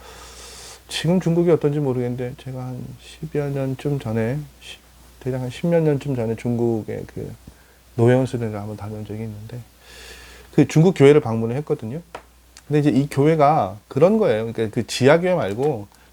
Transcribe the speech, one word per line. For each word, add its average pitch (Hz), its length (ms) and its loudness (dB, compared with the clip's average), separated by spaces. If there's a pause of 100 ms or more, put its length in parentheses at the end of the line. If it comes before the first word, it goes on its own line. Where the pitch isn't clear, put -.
(880)
지금 175 320 0
중국이 170 280 2
어떤지 147 300 2
모르겠는데, 123 540 -4 (100)
제가 131 160 -10
한 127 240 -10 (160)
십여 147 520 -8
년쯤 139 480 -4
전에, 113 380 -2 (220)
십, - 200 -20 (420)
대략 127 220 -6
한 123 60 -6
십 - 180 -6
몇 170 140 2
년쯤 143 360 0
전에 113 180 -2
중국의 113 720 -4
그 - 240 -12 (640)
노회원 123 300 4
수련회를 117 340 -6
한번 104 160 -10
다녀온 104 300 -12
적이 107 180 -10
있는데, 110 360 -14 (920)
그 147 140 4
중국 165 300 4
교회를 147 240 8
방문을 113 360 -4
했거든요. 147 440 -6 (640)
근데 147 140 2
이제 147 80 4
이 156 180 2
교회가 143 720 2 (100)
그런 180 300 4
거예요. 117 340 0
그러니까 110 240 -4
그 113 100 -2
지하교회 170 500 4
말고 117 520 -2 (260)